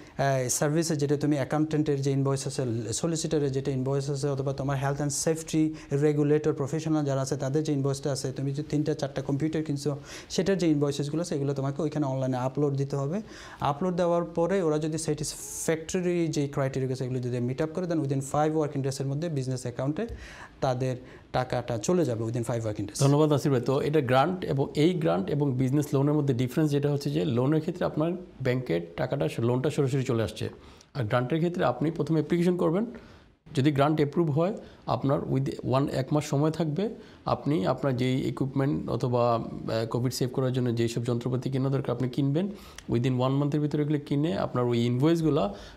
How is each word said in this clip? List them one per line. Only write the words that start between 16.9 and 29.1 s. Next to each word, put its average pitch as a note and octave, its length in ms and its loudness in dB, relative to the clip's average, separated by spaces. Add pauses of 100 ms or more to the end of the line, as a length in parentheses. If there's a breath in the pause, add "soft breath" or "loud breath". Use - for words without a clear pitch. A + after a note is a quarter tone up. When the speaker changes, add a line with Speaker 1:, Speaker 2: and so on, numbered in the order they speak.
Speaker 1:
আছে C3 120 -4
এগুলো B2+ 140 -4
যদি B2 220 -2
মিট A#2+ 220 -2
আপ D#3 120 -2
করে F3+ 120 -4
দেন E3 140 0
within C3+ 220 -2 (140)
five D#3 220 2
working C#3+ 240 0
ডেজের C3+ 240 -2
মধ্যে D3 220 -2
বিজনেস C3 340 -2
অ্যাকাউন্টে C#3 440 -2 (540 loud breath)
তাদের B2+ 360 0 (360 loud breath)
টাকাটা B2 460 -2
চলে F3+ 260 2
যাবে A#2 200 -2
within A#2 200 -2
five A#2 160 -2
working G#2+ 260 -4
days। - 140 -8
Speaker 2:
ধন্যবাদ D3 320 6
নাসির C#3 200 2
ভাই। B2 80 4
তো C3+ 200 2
এটা D3+ 200 2
গ্রান্ট C#3 440 2
এবং C#3+ 300 0
এই F3 200 4
গ্রান্ট E3 360 0
এবং C#3+ 220 0
বিজনেস C3+ 420 2
লোনের C#3+ 200 4
মধ্যে C#3 200 2
ডিফারেন্স C#3+ 380 2
যেটা D3 200 2
হচ্ছে C#3+ 180 -2
যে E3 140 0
লোনের C#3 360 2
ক্ষেত্রে E3+ 260 -2
আপনার E3 260 0 (300)
ব্যাংকের B2+ 380 0 (160)
টাকাটা D3 320 -2